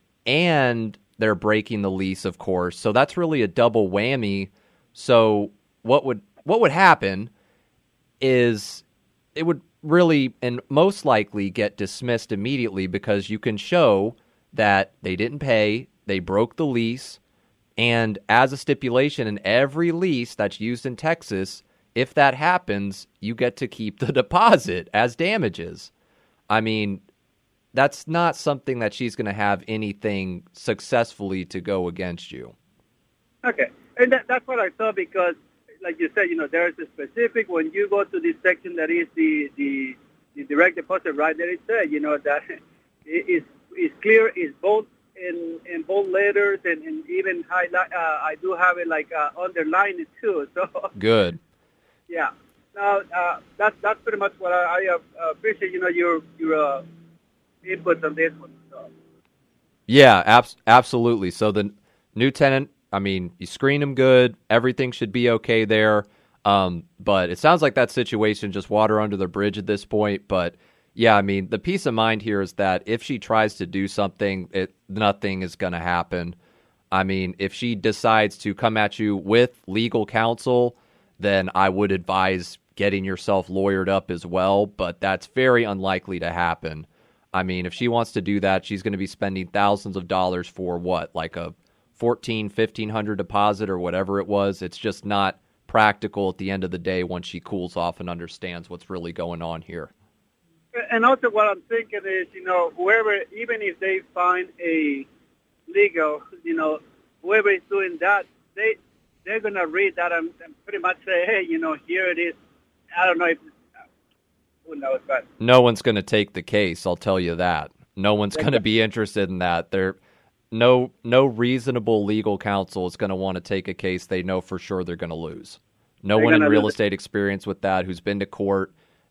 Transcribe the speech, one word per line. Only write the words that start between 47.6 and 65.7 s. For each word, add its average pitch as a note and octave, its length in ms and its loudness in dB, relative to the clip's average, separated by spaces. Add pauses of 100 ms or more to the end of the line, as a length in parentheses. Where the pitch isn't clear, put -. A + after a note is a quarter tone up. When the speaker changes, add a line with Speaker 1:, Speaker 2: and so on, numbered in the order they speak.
Speaker 2:
uh, D#3+ 280 -2
I D#3 200 -4
do F#3 140 -4
have F3 220 2
it, F3 100 -6
like, D#3 260 -4
uh, D3 160 -2 (100)
underlined F3+ 640 -2 (160)
too, F3 300 -4
<laughs> - 40 -20
so. F3+ 120 -4 (300)
Speaker 1:
Good. G2 420 2 (720)
Speaker 2:
Yeah. D#3+ 220 -4 (440)
No, G3+ 280 0 (120)
uh, F3 240 -2 (180)
that's, G#3+ 240 0
that's G#3 200 -2
pretty G#3+ 160 -4
much G3 220 -2
what F3+ 140 -2
I, F3+ 320 0
I, F3 120 0
uh, E3 340 -8
appreciate, G3+ 400 -4
you F3+ 80 -6
know, F3+ 80 -2
your, F3 340 0 (160)
your, D#3+ 180 -2
uh, C#3 280 -2 (800)
input E3+ 380 -2
on D#3 120 -4
this D#3+ 180 -2
one, - 180 -20 (180)
so. - 200 -20 (960)
Speaker 1:
Yeah, A#2+ 380 10
abs-, A#2+ 320 6 (100)
absolutely. A#2 640 4
So G#2+ 200 0
the G#2 100 2
n-, G2+ 120 -4 (400)
new B2 160 2
tenant, C3+ 400 2 (220)
I G2 80 -2
mean, F#2+ 400 -2
you F2 80 -12
screen C#3+ 340 0
'em C#3+ 140 -2
good, B2+ 420 6 (120)
everything B2 420 2
should A2 200 -4
be A#2+ 200 2
okay A2+ 340 2
there. G#2+ 400 4 (400)